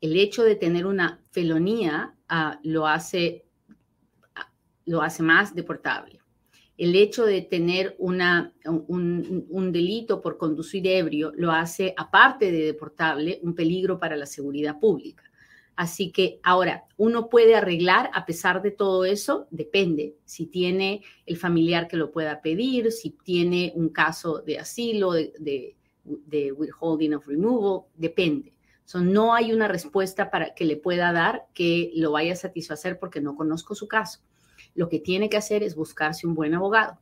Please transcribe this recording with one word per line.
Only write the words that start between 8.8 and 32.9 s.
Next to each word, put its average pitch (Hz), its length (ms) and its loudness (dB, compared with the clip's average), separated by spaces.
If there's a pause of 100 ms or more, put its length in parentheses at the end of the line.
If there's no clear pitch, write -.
un 185 220 -2
delito 190 480 -2
por - 180 -6
conducir 160 500 -4
ebrio 160 500 0
lo 170 160 0
hace, 170 420 -2
aparte 214 560 4
de 160 140 0
deportable, 156 760 -2
un 170 120 -4
peligro 180 420 0
para 165 200 -4
la 143 80 -8
seguridad 147 520 -6
pública. - 460 0 (520)
Así 175 360 -4
que - 320 0
ahora, 180 420 2 (120)
¿uno 226 320 0
puede 226 260 10
arreglar 185 580 4
a 180 140 -4
pesar 180 340 0
de 202 80 0
todo 190 360 2
eso? 208 440 -2
Depende. 160 760 -2
Si - 220 -10
tiene 185 580 -2 (220)
el 170 100 -6
familiar 170 520 2
que 175 100 -6
lo 151 140 -2
pueda 156 320 -4
pedir, 226 480 0
si 226 180 -8
tiene 175 640 0
un 165 160 0
caso 160 540 -2
de 151 160 -6
asilo, 214 540 -2
de, 160 260 -2
de, 139 360 -8 (280)
de 147 480 -6
withholding 156 640 -2
of 143 100 -8
removal, 196 680 0
depende. 160 580 -2 (320)
So, 180 160 -4
no 208 320 4
hay 226 180 2
una 220 160 2
respuesta 190 640 -2
para, 170 240 -4
que 175 120 -4
le 151 120 0
pueda 175 340 0
dar 170 440 0
que 170 400 0
lo 160 160 0
vaya 160 220 0
a - 20 -4
satisfacer 175 640 -8